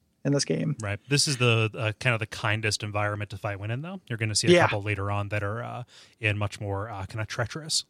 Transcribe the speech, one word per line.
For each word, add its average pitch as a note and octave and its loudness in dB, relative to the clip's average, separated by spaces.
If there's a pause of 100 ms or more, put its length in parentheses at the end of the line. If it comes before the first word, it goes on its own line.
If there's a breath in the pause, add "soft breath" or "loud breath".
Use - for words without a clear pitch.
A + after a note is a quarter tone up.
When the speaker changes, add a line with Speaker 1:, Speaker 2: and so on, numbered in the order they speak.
(240)
Speaker 1:
in C#3+ 2
this C#3 2
game. D#3+ 0
Speaker 2:
Right. G2+ -4
This C3+ 4
is C#3 0
the, A2+ 6
uh, A2 0
kind B2 2
of G#2+ -2
the A2 -4
kindest G#2+ 0
environment G#2 -2
to G#2 -10
fight G2+ -6
when G#2 -6
in, B2 -4
though. F3+ -12
You're A#2 -4
gonna G#2+ 0
see - 2
a E3+ 8
Speaker 1:
Yeah. F3 8
Speaker 2:
couple G#2+ 2
later G2+ -2
on G2+ -2
that G#2 0
are, A2 -4
uh, A#2 -8 (360 soft breath)
in G#2 2
much G#2 -2
more, G2+ -2
uh, F#2+ -8
kind A2 -6
of G#2 -4
treacherous - -2